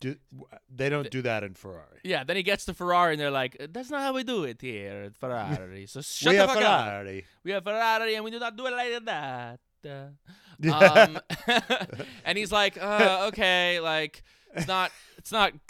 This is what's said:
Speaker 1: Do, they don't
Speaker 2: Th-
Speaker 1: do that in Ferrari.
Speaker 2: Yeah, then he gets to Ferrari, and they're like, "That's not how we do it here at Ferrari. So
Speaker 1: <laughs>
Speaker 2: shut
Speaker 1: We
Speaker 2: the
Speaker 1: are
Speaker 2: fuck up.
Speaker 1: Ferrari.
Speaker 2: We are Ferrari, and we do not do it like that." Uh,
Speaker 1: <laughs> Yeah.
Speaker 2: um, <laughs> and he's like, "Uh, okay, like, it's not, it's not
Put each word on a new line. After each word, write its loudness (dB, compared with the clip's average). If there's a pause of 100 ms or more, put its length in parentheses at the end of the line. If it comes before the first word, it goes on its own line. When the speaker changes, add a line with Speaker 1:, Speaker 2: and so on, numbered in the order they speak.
Speaker 1:
Do, -8 (580)
they -2
don't -2
Speaker 2:
Th- -10
Speaker 1:
do -4
that -2
in -10
Ferrari. -20
Speaker 2:
Yeah, -4
then -2
he 0
gets -2
to -8
Ferrari, 2
and -2
they're -2
like, -2 (120)
"That's -12
not -4
how -2
we -4
do -2
it -8
here -10
at -20
Ferrari. -6
So -14
Speaker 1:
<laughs> -
Speaker 2:
shut -2
Speaker 1:
We 6
Speaker 2:
the 8
Speaker 1:
are 6
Speaker 2:
fuck 0
up. 4
Speaker 1:
Ferrari. -8 (180)
Speaker 2:
We -6
are -4
Ferrari, -2
and -6
we -10
do -10
not -8
do -8
it -6
like -6
that." -8 (240)
Uh, -14 (260)
Speaker 1:
<laughs> -20
Yeah. 2
Speaker 2:
um, 8 (260)
<laughs> -2
and 0
he's -4
like, 2
"Uh, 2
okay, 2
like, -2 (320)
it's -4
not, -2 (260)
it's -18
not 2 (180)